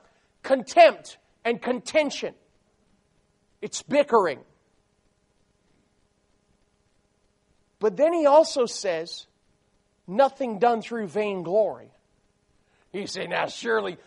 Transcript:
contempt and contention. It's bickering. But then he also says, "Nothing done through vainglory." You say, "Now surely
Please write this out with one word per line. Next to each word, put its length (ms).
contempt 760
and 140
contention. 720
It's 220
bickering. 600
But 200
then 160
he 100
also 400
says, 600
"Nothing 520
done 220
through 280
vainglory." 840
You 140
say, 200
"Now 220
surely 580